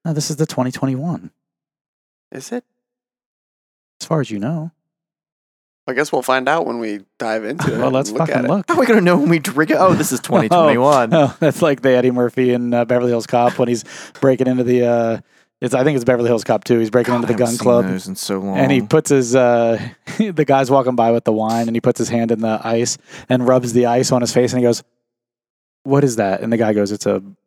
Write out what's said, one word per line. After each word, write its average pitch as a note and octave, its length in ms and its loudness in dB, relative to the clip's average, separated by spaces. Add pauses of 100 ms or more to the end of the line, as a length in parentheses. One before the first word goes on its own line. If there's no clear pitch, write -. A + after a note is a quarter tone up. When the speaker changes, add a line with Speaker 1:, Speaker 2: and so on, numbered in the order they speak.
Speaker 1:
No, E3 80 -2
this D3+ 180 -4
is D3+ 60 -8
the D3+ 100 0
twenty B2+ 240 -4
twenty-one. C3+ 600 -6 (1000)
Speaker 2:
Is C3 200 -16
it? A#3+ 120 -8 (1400)
Speaker 1:
As - 60 -14
far D#3+ 140 -2
as C3 100 -6
you G#2 80 -6
know. D#3 320 -6 (1160)
Speaker 2:
I C3+ 80 -6
guess D3 180 -2
we'll C3+ 100 0
find C3 260 0
out D#3+ 180 0
when A#2 120 -6
we G#2+ 220 -8 (180)
dive A2 260 -4
into A2+ 300 -4
it A2 40 -6
Speaker 1:
Well, B2+ 120 0
let's C3 200 -2
Speaker 2:
and A2 80 -4
look D#3+ 100 0
Speaker 1:
fucking - 160 -2
Speaker 2:
at - 0 -
it. - 100 -2
Speaker 1:
look. G3 140 -2
Speaker 3:
How E4+ 60 0
are E4 60 2
we B3+ 60 2
gonna A3+ 140 4
know F3 160 4
when D3+ 140 2
we E3+ 80 4
drink D3+ 320 -2
it? - 80 2
Oh, F#3 160 4
this - 180 -2
is B2 80 -2
Speaker 1:
<laughs> - 20 -14
Oh, - 0 -
Speaker 3:
twenty D#3+ 260 2
twenty-one. C#3 680 4
Speaker 1:
oh, D3 220 2
<laughs> - 40 -18
that's D3 220 0
like C#3+ 200 2
the C3+ 80 4
Eddie B2+ 200 4
Murphy B2 420 0
in, A#2+ 220 -2
uh, A#2+ 100 2
Beverly B2 260 0
Hills A#2 160 -2
Cop A#2+ 320 2
when B2 100 2
he's A#2+ 160 -4 (360)
breaking C3 280 2
into B2+ 160 0
the, B2 200 2
uh, A#2 360 0 (420)
it's, B2 120 -4
I C3 100 2
think D3 120 2
it's A#2+ 80 -4
Beverly A#2+ 240 2
Hills A#2 160 0
Cop A2 200 -2
two. A#2+ 140 2
He's A2+ 120 0
breaking B2 220 0
Speaker 3:
God, A#2+ 100 0
Speaker 1:
into A2+ 60 -4
the B2 60 0
Speaker 3:
I G#2+ 40 -4
Speaker 1:
gun B2 80 0
Speaker 3:
haven't A#2+ 120 -2
seen A2+ 60 -4
Speaker 1:
club. A#2 220 4
Speaker 3:
those F#2 220 -6
in F#2+ 80 -10
so F#2+ 260 -6 (120)
Speaker 1:
And C3+ 160 2
he C3+ 100 2
Speaker 3:
long. G#2+ 80 -6
Speaker 1:
puts D#3 220 2
his, B2+ 240 2
uh, A#2+ 440 4 (240)
<laughs> - 160 -8
the F3+ 260 -2
guy's C3+ 260 2
walking C3 260 2
by A#2 160 2
with A#2 120 0
the A2+ 80 0
wine, A2+ 360 -2
and A2+ 80 -4
he A#2 40 -4
puts - 180 0
his A2 120 -4
hand A#2 220 -2
in A2 80 -2
the A2 220 -2
ice A#2 360 -2 (320)
and B2+ 180 0
rubs B2 240 2
the A#2+ 140 2
ice B2 260 0
on B2+ 80 2
his A#2+ 120 -4
face, B2 200 2
and B2 80 -2
he B2 40 2
goes, B2 180 0 (1000)
"What C#3 200 2
is B2 120 0
that?" G2 260 -2
And A2+ 100 -4
the A#2 60 2
guy A2 160 0
goes, G2+ 180 0
"It's G#2 140 -6
a," G2 160 -2 (240)